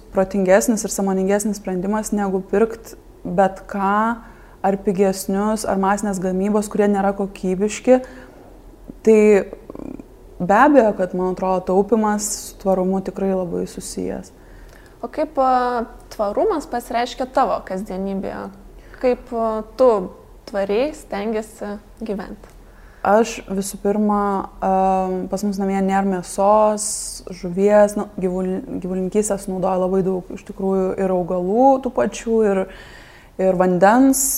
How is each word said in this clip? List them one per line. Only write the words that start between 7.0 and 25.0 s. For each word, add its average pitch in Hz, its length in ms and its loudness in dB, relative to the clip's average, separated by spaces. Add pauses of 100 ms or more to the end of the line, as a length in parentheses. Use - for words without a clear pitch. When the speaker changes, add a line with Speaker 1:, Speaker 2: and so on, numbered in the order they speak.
Speaker 1:
kokybiški. 202 840 0 (960)
Tai 220 240 6 (1120)
be 190 220 0
abejo, 254 360 6
kad, 185 220 -4
man 185 180 -2
atrodo, 185 300 -2
taupimas 208 640 0 (120)
su - 200 -16
tvarumu 190 420 0
tikrai 190 320 -4
labai 185 320 -4
susijęs. 190 680 -10 (640)
Speaker 2:
O 233 120 -12
kaip, 302 300 -4
a, 247 480 0 (200)
tvarumas 277 600 -2
pasireiškia 240 600 -6
tavo 247 340 0
kasdienybėje? 196 840 -8 (520)
Kaip, 247 360 -2
a, 226 400 -4
tu 254 180 4 (540)
tvariai 208 500 -2
stengiasi 214 840 -8 (200)
gyventi? - 600 -10 (420)
Speaker 1:
Aš 220 460 2
visų 196 360 -6
pirma, 208 400 0 (380)
am, 190 640 0